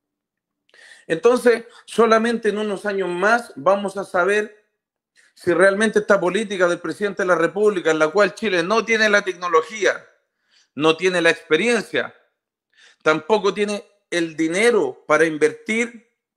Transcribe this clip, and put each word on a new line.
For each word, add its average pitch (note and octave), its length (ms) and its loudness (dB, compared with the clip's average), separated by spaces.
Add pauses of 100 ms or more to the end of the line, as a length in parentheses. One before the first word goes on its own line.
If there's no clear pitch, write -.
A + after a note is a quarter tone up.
(1080)
Entonces, A3+ 580 2 (200)
solamente A3+ 640 2
en G3+ 80 -2
unos G#3 280 -4
años G3 240 -4
más G#3 460 -2
vamos F#3+ 420 -2
a F#3+ 60 -6
saber G3+ 540 -2 (760)
si - 200 -2
realmente G3 460 2
esta G#3 200 2
política F#3 480 -2
del F3 120 -4
presidente G3 440 -6
de F#3 40 -2
la F3+ 80 2
República, E3 560 0
en D#3 80 -2
la D#3 100 2
cual G3 260 0
Chile F#3 260 -2
no G#3+ 220 0
tiene A3 260 0
la G3+ 140 2
tecnología, F3 840 -2 (680)
no D#3+ 220 2
tiene F3+ 240 0
la E3+ 80 4
experiencia, D#3+ 840 -2 (880)
tampoco F3+ 520 0
tiene G#3 360 -6 (220)
el E3 240 -4
dinero E3 720 0
para D3+ 160 4
invertir, E3 880 -2 (260)